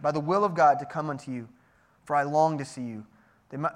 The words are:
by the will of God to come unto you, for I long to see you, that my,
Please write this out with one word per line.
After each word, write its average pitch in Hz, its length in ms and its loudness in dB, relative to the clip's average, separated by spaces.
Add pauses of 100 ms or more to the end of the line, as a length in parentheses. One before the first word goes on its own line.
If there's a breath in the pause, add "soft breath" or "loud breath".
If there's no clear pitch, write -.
by 147 100 0
the 151 100 -2
will 185 240 2
of 180 100 -2
God 147 240 6
to 139 60 -6
come 156 240 -6
unto 135 220 -8
you, 120 180 -10 (560 soft breath)
for 147 100 -2
I 143 80 4
long 156 360 2
to 139 60 -6
see 131 160 -12
you, 110 240 -10 (440 soft breath)
that 135 100 -12
my, 156 160 -2